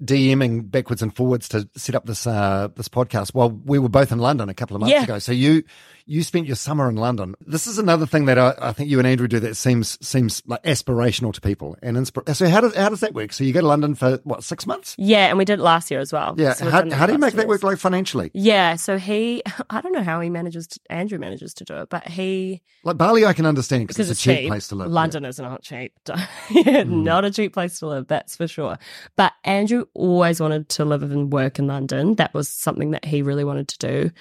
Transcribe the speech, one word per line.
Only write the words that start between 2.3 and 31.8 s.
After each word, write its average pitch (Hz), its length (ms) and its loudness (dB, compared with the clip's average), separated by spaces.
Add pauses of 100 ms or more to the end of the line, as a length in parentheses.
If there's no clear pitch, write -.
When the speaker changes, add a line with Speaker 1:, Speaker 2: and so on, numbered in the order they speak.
Speaker 1:
this - 140 -10
podcast 120 440 -2
while 120 180 4
we 135 280 -2
were 127 100 2
both 135 220 4
in 120 80 0
London 120 300 0
a 95 40 -8
couple - 220 -8
of 101 60 -8
months 254 120 2
Speaker 2:
Yeah. 277 100 4
Speaker 1:
ago. 110 160 -4
So 120 120 -4
you, 147 320 6 (440)
you 151 160 -2
spent 170 240 -2
your 135 80 -4
summer 139 340 0
in 113 60 0
London. 107 380 -2 (120)
This 156 220 -4
is 214 120 -8
another 170 260 2
thing 147 200 2
that 127 120 6
I, 127 240 6
I 123 120 -2
think 143 160 -4
you 135 100 4
and 127 80 4
Andrew 123 200 2
do 113 120 0
that 107 180 -4
seems, 117 480 0
seems, 123 400 0
like, 117 180 -6
aspirational 120 720 0
to - 80 -16
people 85 400 -4
and 117 160 -4
inspir-, 131 380 -4
so 185 120 2
how 190 140 6
does, 233 140 2
how 196 140 2
does 208 120 -4
that 214 120 -2
work? 110 200 -8
So 135 100 -4
you 135 100 2
go 180 80 2
to 160 60 4
London 147 280 2
for, 127 280 0
what, 117 200 -8
six - 240 -10
months? 330 300 -8
Speaker 2:
Yeah, 202 300 4
and 180 100 2
we 190 80 2
did 202 140 0
it - 40 -2
last 165 280 2
year 135 80 -2
as 139 140 -6
well. 151 240 -2
Speaker 1:
Yeah. 143 160 2
Speaker 2:
So - 120 -6
we've 127 60 0
Speaker 1:
How, 175 100 8
Speaker 2:
done 156 80 2
it 160 40 -4
Speaker 1:
how 143 140 2
do 320 60 2
you 302 40 2
Speaker 2:
last 294 40 2
Speaker 1:
make 262 140 2
that 220 80 2
Speaker 2:
year. 220 40 -4
Speaker 1:
work, 202 160 0
like, 196 160 0
financially? 180 540 -2
Speaker 2:
Yeah, 196 420 4
so 190 220 -4
he, 214 440 -2 (140)
<laughs> - 140 -10
I 220 120 -6
don't 370 120 -6
know 277 100 -2
how 165 180 -2
he 170 80 -4
manages 170 380 -8
to, - 120 -18 (100)
Andrew 185 280 -6
manages - 380 -12
to - 80 -16
do - 140 -14
it, - 120 -12
but - 180 -8
he 190 540 -6 (220)
Speaker 1:
Like, 170 140 -4
Bali, 214 280 6
I 190 80 6
can 160 140 0
understand 131 400 0
'cause - 100 -12
Speaker 2:
Because 196 140 0
Speaker 1:
it's 107 140 -4
a 127 60 6
Speaker 2:
it's 147 60 4
Speaker 1:
cheap - 60 -
Speaker 2:
cheap. - 60 -2
Speaker 1:
place 104 200 -4
to 101 60 -8
live. 95 160 -6
Speaker 2:
London 160 320 0
Speaker 1:
Yeah. 131 60 -8
Speaker 2:
is 127 100 -12
not 127 240 -12
cheap. 127 360 -14
<laughs> - 60 -20 (460)
Yeah, 254 320 6
Speaker 1:
Mm. - 200 0
Speaker 2:
not 175 220 2
a 202 60 -2
cheap 208 220 -4
place 175 260 -6
to 160 80 -8
live, 135 200 -6
that's - 280 -4
for 170 120 -4
sure. 143 300 -6 (400)
But 190 160 4 (100)
Andrew 208 420 0 (100)
always 175 440 2
wanted 156 300 -2
to - 160 -2
live 147 180 0
and 143 300 -2
work 135 240 0
in 139 100 0
London. 139 480 -2